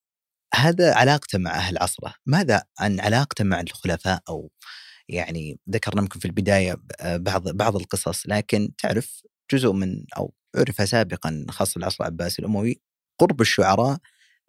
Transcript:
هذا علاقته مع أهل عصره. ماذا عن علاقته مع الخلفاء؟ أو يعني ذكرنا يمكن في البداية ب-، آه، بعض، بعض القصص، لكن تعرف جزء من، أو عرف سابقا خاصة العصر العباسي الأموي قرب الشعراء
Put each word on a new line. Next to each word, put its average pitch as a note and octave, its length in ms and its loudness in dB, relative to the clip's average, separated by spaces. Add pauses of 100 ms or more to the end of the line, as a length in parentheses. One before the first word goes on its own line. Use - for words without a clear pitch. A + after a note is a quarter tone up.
(560)
هذا E3 380 4
علاقته C3 440 4
مع E2 180 -2
أهل F2+ 220 -2
عصره. - 360 -4 (120)
ماذا C3+ 380 2 (160)
عن G2 200 0
علاقته A2 440 0
مع F2+ 180 0
الخلفاء؟ F2 680 -4
أو D#2+ 220 -10 (580)
يعني E2 500 -8 (100)
ذكرنا G#2 320 -2
يمكن F#2 180 -4
في - 60 -6
البداية F#2+ 480 2
ب-، - 260 -14
آه، F2 180 -4
بعض، F#2 320 -2
بعض G2+ 260 0
القصص، F2 520 -4
لكن G#2 500 0
تعرف - 440 -4 (300)
جزء B2+ 200 4
من، F#2+ 340 -2 (120)
أو - 160 -6 (220)
عرف G#2 340 0
سابقا F2 600 -2
خاصة - 300 -4
العصر F2+ 240 -4
العباسي F2 360 -4
الأموي G#2+ 420 -2 (380)
قرب D3 220 6
الشعراء G#2+ 560 4 (520)